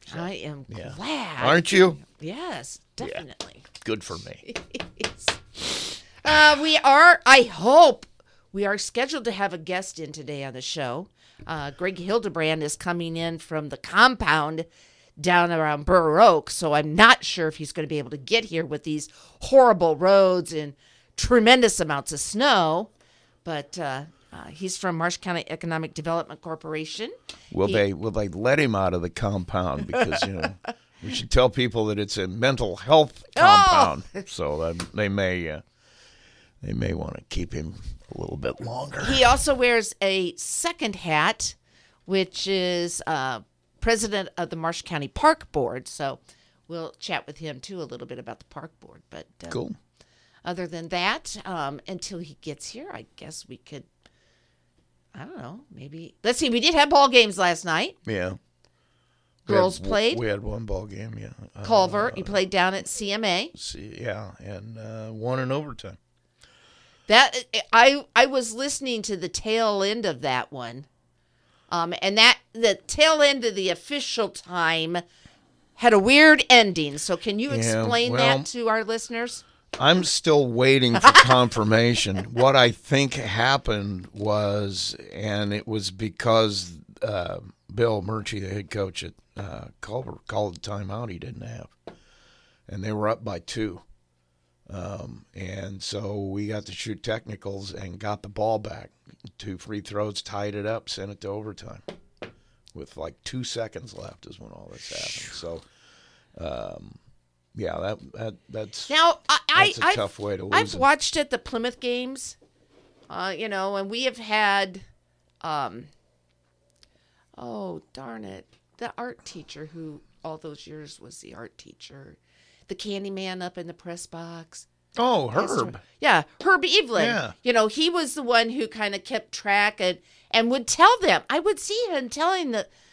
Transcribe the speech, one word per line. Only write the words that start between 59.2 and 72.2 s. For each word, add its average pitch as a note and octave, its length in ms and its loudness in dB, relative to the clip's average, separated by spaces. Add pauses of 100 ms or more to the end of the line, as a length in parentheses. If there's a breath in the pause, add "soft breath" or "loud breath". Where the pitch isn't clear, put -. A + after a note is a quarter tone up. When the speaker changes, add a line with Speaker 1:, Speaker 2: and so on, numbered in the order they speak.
Speaker 2:
Girls G3 320 2
Speaker 1:
We - 60 -12
had, - 40 -4
Speaker 2:
played. A3 300 0
Speaker 1:
we A2+ 80 -2
had G2+ 160 -2
one G#2+ 220 -8
ball G2 200 -6
game, G#2+ 340 -14
yeah. - 440 -18
Speaker 2:
Culver, G3+ 480 2
Speaker 1:
Uh, - 60 -12
Speaker 2:
you F#3+ 60 -8
played F#3+ 280 -2
down F#3 240 0
at - 120 -10
C G3 240 -8
M G#3+ 140 -4
A. G3+ 300 -2
Speaker 1:
see, - 440 -14
yeah, G#2+ 400 -8
and, G2+ 380 -14
uh, A2 340 -12
won A#2+ 280 -4
in B2+ 120 -4
overtime. C3+ 460 -8 (1120 soft breath)
Speaker 2:
That, B3 380 6 (280)
I, C4+ 320 8 (100)
I B3 120 8
was B3+ 260 -2
listening C4 500 -4
to G3+ 140 -6
the F3 100 -6
tail A3 560 0
end G#3+ 220 -2
of C#3 160 -4
that B2+ 300 -2
one. B2+ 340 -12 (840)
Um, E3+ 320 -4
and G3 160 0
that, A3+ 220 8 (140)